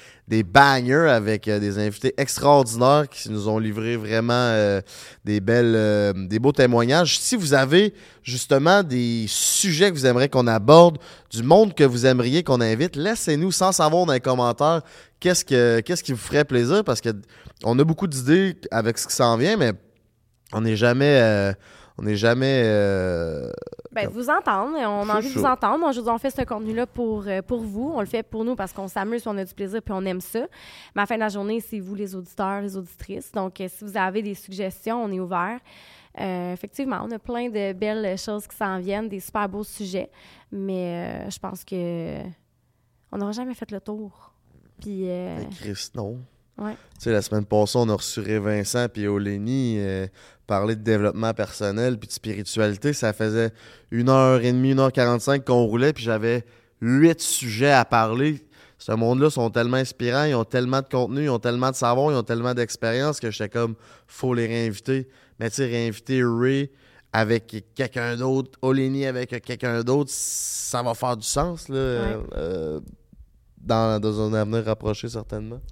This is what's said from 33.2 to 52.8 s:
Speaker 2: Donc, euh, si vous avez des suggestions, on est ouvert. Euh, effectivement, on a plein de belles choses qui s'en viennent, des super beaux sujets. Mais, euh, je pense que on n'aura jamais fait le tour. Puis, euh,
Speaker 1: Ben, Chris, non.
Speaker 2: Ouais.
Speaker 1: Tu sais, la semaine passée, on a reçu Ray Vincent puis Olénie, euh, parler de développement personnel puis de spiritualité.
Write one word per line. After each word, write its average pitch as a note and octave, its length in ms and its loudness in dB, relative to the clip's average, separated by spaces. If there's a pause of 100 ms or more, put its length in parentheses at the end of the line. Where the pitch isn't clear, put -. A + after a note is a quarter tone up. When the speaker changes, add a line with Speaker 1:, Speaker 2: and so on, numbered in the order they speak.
Speaker 2:
Donc, F#3+ 300 -6
euh, F#3 80 -8
si - 160 -18
vous G3+ 120 -10
avez F#3+ 260 -2
des G3+ 100 -6
suggestions, F#3+ 720 -8
on G#3 80 -6
est F#3 80 -4
ouvert. F#3 400 -4 (600)
Euh, F3+ 340 -6
effectivement, G3+ 520 -8
on A3+ 60 -10
a A3+ 80 -10
plein A#3+ 300 -8
de G3+ 240 -4
belles G#3+ 440 -4
choses G#3 300 -8
qui - 100 -20
s'en F#3+ 220 -4
viennent, G3+ 280 -6
des G3 120 -10
super G#3 280 -6
beaux G3+ 160 -8
sujets. F#3+ 460 -8 (420)
Mais, F3+ 760 -6
euh, - 20 -10
je - 80 -12
pense F#3+ 260 -12
que E3+ 540 -8 (920)
on - 80 -10
n'aura G3+ 140 -6
jamais B3 200 -8
fait - 180 -14
le G3+ 80 -10
tour. G#3+ 540 -14 (480)
Puis, G3 260 -8
euh, F3+ 300 -8
Speaker 1:
Ben, - 120 -12
Chris, G#2 460 -12
non. A2+ 220 -8 (400)
Speaker 2:
Ouais. G#3+ 160 -8
Speaker 1:
Tu - 320 -16
sais, A#2 60 -2
la G#2+ 100 2
semaine G#2+ 240 -2
passée, G#2+ 320 2
on A#2+ 120 2
a G#2 60 0
reçu - 240 -8
Ray G#2+ 200 -4
Vincent G#2 500 -2
puis G#2+ 180 -6
Olénie, G#2 720 -2
euh, F#2+ 260 -4 (400)
parler G#2 300 0
de G#2+ 60 -12
développement A2 520 0
personnel G#2+ 640 -4
puis G#2+ 100 -14
de - 60 -14
spiritualité. G#2+ 800 -2